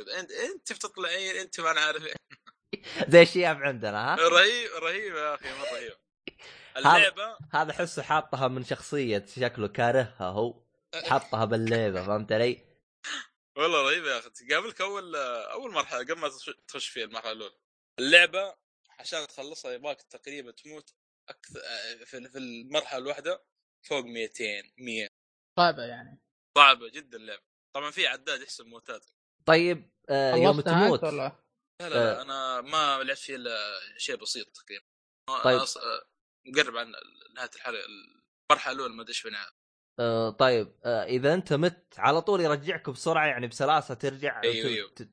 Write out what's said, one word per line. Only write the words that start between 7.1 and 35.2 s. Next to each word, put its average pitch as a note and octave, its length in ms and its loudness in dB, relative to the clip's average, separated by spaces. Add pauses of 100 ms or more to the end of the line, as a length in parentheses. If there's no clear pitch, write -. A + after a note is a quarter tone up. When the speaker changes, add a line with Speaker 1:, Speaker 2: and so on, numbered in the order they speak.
Speaker 2:
هذا D#3 200 2
حسه E3+ 280 -4
حاطها C3+ 460 0
من B2+ 160 -4
شخصية، B2 640 -2
شكله A#2+ 420 -4
كارهها A#2+ 600 0
هو. A2+ 380 -4 (280)
حطها C3+ 500 0
باللعبة، A2 600 0
فهمت G#2+ 260 -4
علي؟ A#2+ 460 -2 (800)
Speaker 1:
والله D#3 240 2
رهيب D#3 240 2
يا B2+ 140 -2
أخي. A#2+ 100 -16
تقابلك D#3 520 -4
أول، F#3+ 340 -6 (360)
أول A#3+ 200 -10
مرحلة C#3 280 -2
قبل C#3+ 180 -6
ما D#3 120 -4
تخش، C3 200 -16 (180)
تخش - 200 -10
فيها A#2+ 180 -8
المرحلة A2+ 260 -8
الأولى. A2 240 -12 (440)
اللعبة F3 560 4 (440)
عشان D3+ 280 -10
تخلصها C#3+ 440 -14
يباك C3+ 300 -10
تقريبًا C3+ 500 -18
تموت D3+ 420 -20 (360)
أكثر، - 300 -18 (460)
في، B2+ 240 -16
في C3 80 -16
المرحلة C3 600 -6
الواحدة D3 460 -8 (440)
فوق C#3 140 -4
ميتين، A2 720 -8
مية. A2+ 300 -8 (500)
Speaker 3:
صعبة D#3+ 260 2
يعني. A#2+ 380 -14 (360)
Speaker 1:
صعبة C3 320 8
جدًا B2+ 280 -16
اللعبة. G#2+ 260 -16 (320)
طبعًا D3 160 -6
في E3 160 0
عداد C3 340 -4
يحسب C3 240 -14
موتاتك. A#2 480 -16 (320)
Speaker 2:
طيب، E3+ 460 4 (180)
آه، C3+ 260 4
يوم F3+ 180 8
Speaker 3:
خلصتها E3+ 320 4
Speaker 2:
تموت. E3+ 180 4
Speaker 3:
أنت D#3 100 -2
ولا؟ C#3+ 300 -6 (380)
Speaker 1:
لا، F3 80 -6
لا، D3+ 60 -2
لا، A2+ 240 2
Speaker 2:
آه. - 20 -10
Speaker 1:
أنا C3 400 -4
ما C#3+ 420 0
لعبت C3+ 160 -4
فيها C3+ 160 -10
إلا G#2+ 440 -6 (180)
شيء C3 180 -6
بسيط G#2+ 320 -6
تقريبًا. - 380 -20 (440)